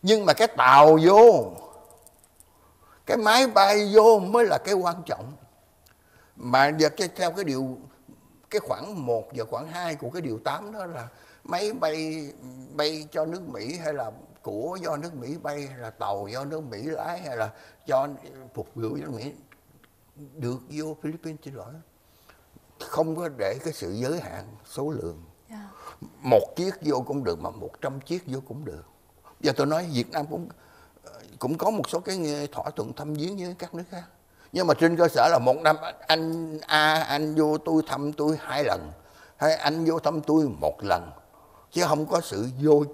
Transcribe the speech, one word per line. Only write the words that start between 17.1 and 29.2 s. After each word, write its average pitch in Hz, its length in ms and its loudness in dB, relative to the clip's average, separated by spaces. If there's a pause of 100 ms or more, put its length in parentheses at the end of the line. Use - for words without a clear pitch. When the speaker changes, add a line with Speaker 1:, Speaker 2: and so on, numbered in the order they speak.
Speaker 1:
hay 143 180 -10
là 110 120 -4 (380)
cho 135 200 0 (460)
phục 110 220 -10
vụ 113 140 -6
cho 143 160 -8
nước 156 60 -12
Mỹ 123 220 -10 (840)
được 135 440 -10 (100)
vô 151 320 -10
Philippines, 160 420 -10
xin 139 100 -16
lỗi. 113 200 -16 (1080)
Không 160 360 -2
có 170 220 -8
để 104 260 -2
cái 160 100 -6
sự 87 180 -10
giới 127 280 -4
hạn 98 280 -14 (180)
số 143 240 -8
lượng. 85 340 -10 (260)
Speaker 2:
Dạ. 208 200 -18 (500)
Speaker 1:
Một - 360 2
chiếc 185 160 -4 (100)
vô 139 260 -2
cũng 139 160 -6
được 87 160 -4
mà - 100 -8
một - 320 -16
trăm 135 200 -8
chiếc 175 260 -8
vô 135 200 -8
cũng 139 180 -14
được. 82 180 -14 (580)